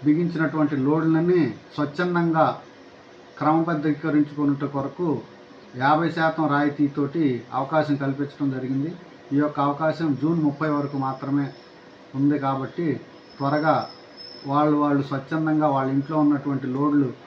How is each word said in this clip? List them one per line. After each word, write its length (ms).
బిగించినటువంటి 720
లోడ్లని 760
స్వచ్ఛందంగా 880
క్రమబద్ధీకరించుకున్నట్టు 1300
కొరకు 560
యాభై 340
శాతం 380
రాయితీతోటి 1040
అవకాశం 440
కల్పించడం 540
జరిగింది. 440
ఈ 40
యొక్క 240
అవకాశం 600
జూన్ 200
ముప్పై 260
వరకు 280
మాత్రమే 540
ఉంది 240
కాబట్టి, 600
త్వరగా 520
వాళ్ళు, 300
వాళ్ళు 260
స్వచ్ఛందంగా 680
వాళ్ళ 240
ఇంట్లో 260
ఉన్నటువంటి 480
లోడ్లు 460